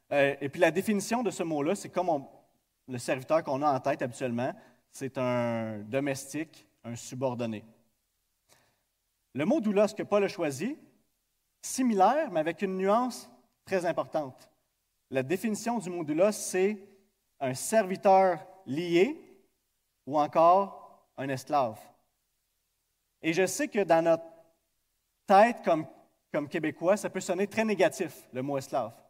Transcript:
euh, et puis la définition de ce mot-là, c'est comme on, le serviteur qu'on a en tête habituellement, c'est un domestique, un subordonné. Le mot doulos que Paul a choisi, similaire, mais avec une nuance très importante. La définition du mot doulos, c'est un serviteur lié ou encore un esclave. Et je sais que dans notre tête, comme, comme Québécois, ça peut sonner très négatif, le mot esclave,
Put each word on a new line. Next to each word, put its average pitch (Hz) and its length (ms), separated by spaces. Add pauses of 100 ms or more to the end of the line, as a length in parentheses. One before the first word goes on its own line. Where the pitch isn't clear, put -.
(140)
euh, 139 260
et 143 80
puis 170 140
la 165 100
définition 202 520
de 190 80
ce 180 120
mot-là, 160 320
c'est - 140
comme 180 180
on, 143 180 (640)
le 127 120
serviteur 156 440
qu'on 139 200
a 151 100
en 131 80
tête 139 200
habituellement, 127 520 (380)
c'est 135 260
un 117 600
domestique, 135 880 (200)
un 117 100
subordonné. 120 720 (1700)
Le 131 100
mot 220 160
doulos 208 340
que 170 100
Paul 202 200
a 185 60
choisi, 170 480 (840)
similaire, 247 680
mais 170 80
avec 165 220
une 190 160
nuance 220 520 (360)
très 185 200
importante. 151 640 (600)
La 131 140
définition 208 560
du 175 100
mot 175 160
doulos, 160 260
c'est 202 500 (600)
un 131 120
serviteur 190 920 (180)
lié 170 540 (840)
ou 139 120
encore 170 640 (340)
un 135 120
esclave. 131 500 (1400)
Et 165 120
je 185 140
sais 277 220
que 208 140
dans 165 200
notre 165 220 (1000)
tête, 214 380
comme, 156 240 (440)
comme 147 160
Québécois, 165 500
ça 196 120
peut 185 120
sonner 185 260
très 220 160
négatif, 180 680
le 127 80
mot 139 160
esclave, 127 360 (160)